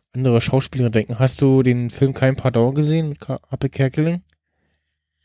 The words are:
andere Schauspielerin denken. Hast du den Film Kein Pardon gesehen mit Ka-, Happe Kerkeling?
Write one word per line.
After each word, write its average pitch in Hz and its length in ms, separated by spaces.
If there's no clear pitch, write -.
andere 127 260
Schauspielerin 127 520
denken. 110 260
Hast 127 240
du 135 200
den 123 280
Film 135 240
Kein 131 220
Pardon 123 380
gesehen 151 360
mit 143 100
Ka-, - 200
Happe 135 180
Kerkeling? 156 540